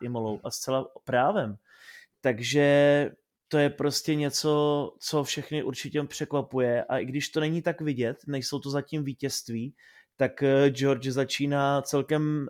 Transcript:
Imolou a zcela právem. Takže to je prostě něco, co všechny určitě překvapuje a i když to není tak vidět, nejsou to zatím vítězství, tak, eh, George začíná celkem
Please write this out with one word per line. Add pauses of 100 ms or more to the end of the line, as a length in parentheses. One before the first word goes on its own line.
Imolou
a
zcela (180)
právem. (640)
Takže (420)
to
je
prostě
něco,
co
všechny
určitě
překvapuje
a
i
když
to
není
tak
vidět, (100)
nejsou
to
zatím
vítězství, (420)
tak,
eh,
George
začíná
celkem